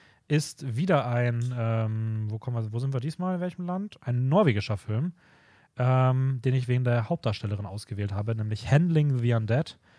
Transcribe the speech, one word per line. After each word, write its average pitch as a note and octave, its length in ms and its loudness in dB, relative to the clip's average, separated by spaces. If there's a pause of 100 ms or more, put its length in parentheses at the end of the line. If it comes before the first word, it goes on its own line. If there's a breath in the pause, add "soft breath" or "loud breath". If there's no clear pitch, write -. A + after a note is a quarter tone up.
(260 soft breath)
ist D3 500 -2
wieder D3+ 300 2
ein, A#2+ 500 0
ähm, A2 720 -2
wo G#2+ 100 -6
kommen A#2+ 240 -6
wir, G#2+ 100 -6
wo A#2 60 -2
sind C3+ 140 -4
wir C3 80 -2
diesmal, F3+ 360 -4
in E3+ 40 -4
welchem F3+ 240 -6
Land? F#3+ 380 -6
Ein B2 260 0
norwegischer C3+ 480 4
Film, C3 360 -4 (680 soft breath)
ähm, C3 680 2
den C3 100 2
ich B2 140 0
wegen B2 160 2
der A#2+ 240 2
Hauptdarstellerin G#2 560 -2
ausgewählt G2+ 480 -6
habe, G#2 220 -2
nämlich A2 360 -4
Handling D3 480 4
the A#2+ 140 2
Undead. A2+ 460 0 (200 soft breath)